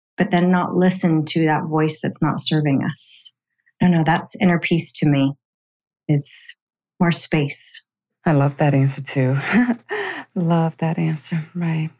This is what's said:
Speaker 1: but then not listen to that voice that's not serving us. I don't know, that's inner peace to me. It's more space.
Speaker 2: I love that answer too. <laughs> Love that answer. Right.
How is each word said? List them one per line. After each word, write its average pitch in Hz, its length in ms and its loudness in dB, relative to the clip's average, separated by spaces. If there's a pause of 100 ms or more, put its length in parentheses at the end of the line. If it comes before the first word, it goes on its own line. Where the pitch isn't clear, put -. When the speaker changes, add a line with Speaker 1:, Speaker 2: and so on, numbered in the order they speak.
(160)
Speaker 1:
but - 140 0
then 175 200 4
not 180 260 0
listen 180 500 2
to 165 200 0
that 151 180 2
voice 156 380 0
that's 139 180 -6
not 147 200 0
serving 147 420 2
us. - 500 -6 (480)
I 185 60 2
don't 175 80 6
know, 160 100 2
that's 170 360 -2
inner 175 180 4
peace 165 360 -2
to - 140 0
me. 139 240 2 (760)
It's - 500 -4 (400)
more 175 140 2
space. - 760 -4 (400)
Speaker 2:
I 165 60 4
love 143 260 2
that 147 160 2
answer 135 260 0
too. 135 360 0 (180)
<laughs> 240 240 2 (560)
Love 165 440 0
that 165 200 -2
answer. 160 460 -4 (100)
Right. 160 460 -2